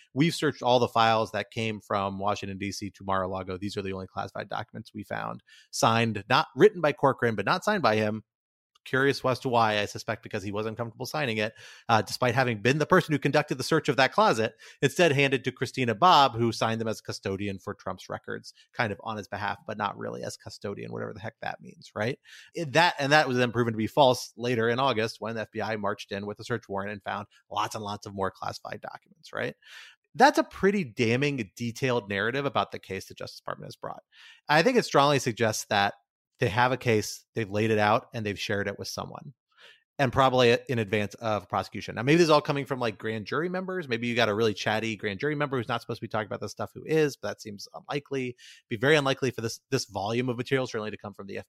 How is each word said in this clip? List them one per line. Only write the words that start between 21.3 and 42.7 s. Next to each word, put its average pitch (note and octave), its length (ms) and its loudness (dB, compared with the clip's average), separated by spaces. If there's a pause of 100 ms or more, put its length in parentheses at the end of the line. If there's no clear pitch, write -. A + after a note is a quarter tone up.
that - 220 -10
means, - 320 -20
right? A2 240 -4 (360)
It, D3+ 200 -6
that, E3 240 4
and C#3 140 2
that D3+ 140 6
was B2+ 120 0
then B2 140 2
proven A#2 200 0
to A2 60 -4
be A2 80 0
false B2+ 500 2
later A#2 320 0
in A#2 100 0
August A2+ 400 0
when A2 160 -6
the A2+ 60 -6
F G#2 100 -8
B G#2+ 120 -6
I A2 140 -4
marched G2+ 360 -6
in G2+ 140 -6
with G#2 140 -8
a A2 40 -14
search A2+ 240 -6
warrant G2 240 -6
and G2+ 100 -12
found G2+ 240 -6 (240)
lots G#2+ 240 -2
and A2+ 80 -6
lots G#2 220 -8
of G2+ 100 -12
more F#2+ 160 -2
classified G2+ 520 -10
documents, - 500 -18
right? A#2 220 -6 (600)
That's C#4 240 6
a D#4+ 60 2
pretty G3 400 0
damning, B2 720 0
detailed A#2+ 540 -4
narrative A2+ 340 -2
about G#2+ 260 -2
the F#2+ 80 -12
case F#2+ 280 -10
the - 80 -20
Justice - 260 -16
Department - 280 -12
has - 80 -18
brought. - 260 -12 (440)
I D3+ 160 6
think B3 140 4
it G3+ 80 4
strongly C#3+ 360 4
suggests A2 500 -2
that G2+ 240 2 (460)
they B2 80 2
have B2 240 2
a C3 40 0
case, A2 480 0 (120)
they've A2+ 120 -4
laid G#2+ 220 0
it A2 80 4
out, G#2 340 2
and A2 140 -6
they've G2+ 120 -4
shared G2+ 280 -2
it G2+ 100 -4
with G#2 120 -12
someone. - 460 -12 (640)
And C3 120 2
probably B2+ 460 6 (100)
in A#2+ 120 0
advance G#2 340 0
of G#2+ 340 -4
prosecution. F#2+ 460 -6
Now, G#2 80 -4
maybe C#3+ 140 4
this F3 80 6
is D#3 60 2
all D3 100 8
coming C#3+ 260 -2
from, B2+ 140 -6